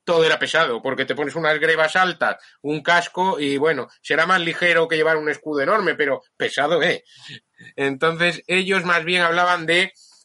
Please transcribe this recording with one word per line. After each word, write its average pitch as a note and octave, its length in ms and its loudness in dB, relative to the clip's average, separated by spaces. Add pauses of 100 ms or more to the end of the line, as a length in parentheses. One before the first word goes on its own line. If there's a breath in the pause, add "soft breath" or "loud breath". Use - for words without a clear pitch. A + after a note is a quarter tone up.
todo E3 220 4
era D#3 120 4
pesado, C#3+ 440 0
porque C3 240 -4
te B2+ 100 -4
pones C#3+ 200 -6
unas D#3 260 0
grebas D#3+ 340 2
altas, E3+ 400 0 (260 loud breath)
un D3+ 200 -4
casco E3+ 580 0
y, C#3 160 -2
bueno, C#3 320 0 (140 soft breath)
será D#3 240 0
más F#3 160 2
ligero E3 480 0
que D#3+ 80 -2
llevar D#3 180 2
un D3+ 140 -2
escudo D3 320 -4
enorme, F3 340 0
pero C#3 260 -2 (140)
pesado, C#3+ 480 0
¿eh? E3 220 -2 (720 loud breath)
Entonces, D#3+ 680 -2
ellos F#3+ 360 -2
más E3+ 220 0
bien F3+ 160 0
hablaban E3+ 440 0
de, F3+ 280 0 (320 soft breath)